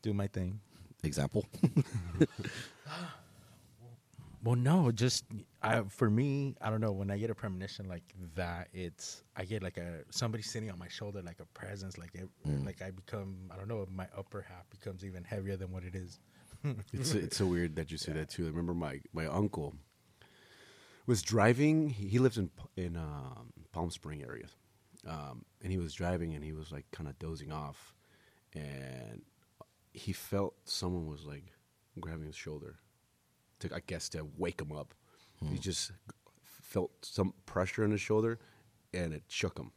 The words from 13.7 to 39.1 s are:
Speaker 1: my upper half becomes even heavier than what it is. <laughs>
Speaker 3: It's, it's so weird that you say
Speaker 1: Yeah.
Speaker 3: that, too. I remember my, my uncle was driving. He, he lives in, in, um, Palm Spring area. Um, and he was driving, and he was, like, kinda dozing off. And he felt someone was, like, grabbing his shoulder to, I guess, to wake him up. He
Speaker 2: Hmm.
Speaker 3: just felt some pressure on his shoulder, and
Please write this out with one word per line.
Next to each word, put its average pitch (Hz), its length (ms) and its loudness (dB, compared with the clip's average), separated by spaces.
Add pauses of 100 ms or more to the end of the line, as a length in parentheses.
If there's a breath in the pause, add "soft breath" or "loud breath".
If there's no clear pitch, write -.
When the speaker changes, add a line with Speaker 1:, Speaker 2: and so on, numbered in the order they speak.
Speaker 1:
my 92 240 -4
upper 101 280 -8
half 90 260 -16
becomes 95 340 -10
even 92 220 -8
heavier 98 320 -4
than 92 160 -6
what 92 120 -6
it 90 100 -8
is. 92 240 -8 (440 loud breath)
<laughs> 120 300 -4
Speaker 3:
It's, 135 220 0
it's 92 240 0
so 98 80 6
weird 85 300 4
that 80 140 -2
you 82 60 -4
say 78 160 -4
Speaker 1:
Yeah. 78 80 2
Speaker 3:
that, 78 100 -2
too. 87 140 -2
I 80 40 0
remember 85 260 0
my, 73 260 -2 (140)
my 80 120 0
uncle 82 480 2 (1300 loud breath)
was 117 160 6
driving. 131 680 8
He, 101 200 -2
he 107 100 6
lives 123 180 8
in, 92 140 2 (260)
in, 87 200 -2
um, 78 540 -8 (220)
Palm 82 180 -2
Spring 76 320 -8
area. 60 240 -10 (600)
Um, 71 380 -8 (180)
and 92 100 -2
he 95 60 2
was 85 160 -4
driving, 85 400 0
and 73 100 -6
he 78 80 -6
was, 78 180 -8
like, 71 140 -10 (100)
kinda 73 240 -8
dozing 78 320 -6
off. 76 440 -8 (600 soft breath)
And 65 680 -8 (680)
he - 200 -6
felt - 420 -2 (100)
someone 90 420 0
was, 73 180 -8
like, 71 200 -10 (560)
grabbing 82 260 -6
his 76 100 -10
shoulder 76 400 -10 (840)
to, - 140 -4
I 87 120 -4
guess, 85 240 -4
to 78 160 -4 (120)
wake 87 240 -2
him 76 100 -6
up. 73 220 -8 (460 soft breath)
He 76 80 -2
Speaker 2:
Hmm. - 80 2
Speaker 3:
just - 360 -2 (500)
felt - 500 -2 (120)
some - 300 2 (100)
pressure 95 400 2
on 104 60 6
his 104 100 4
shoulder, 113 380 4 (560 loud breath)
and 87 180 0